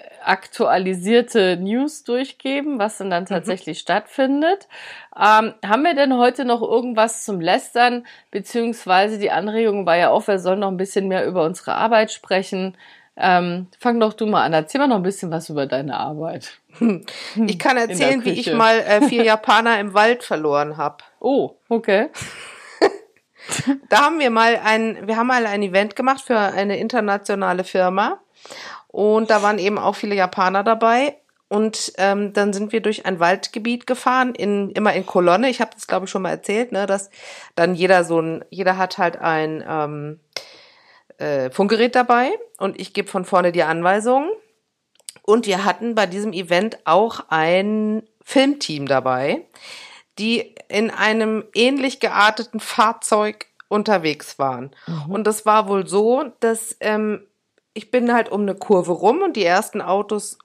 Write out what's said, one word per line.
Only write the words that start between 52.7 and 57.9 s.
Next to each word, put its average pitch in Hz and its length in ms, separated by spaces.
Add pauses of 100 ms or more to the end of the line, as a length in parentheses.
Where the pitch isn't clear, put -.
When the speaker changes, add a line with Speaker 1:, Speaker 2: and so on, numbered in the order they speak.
Speaker 2:
unterwegs 190 680
waren. 135 320 (160)
Speaker 1:
Mhm. 156 240
Speaker 2:
Und 202 160
das 214 200
war 214 220
wohl 196 180
so, 220 380 (160)
dass, 226 400
ähm, 214 460 (460)
ich - 180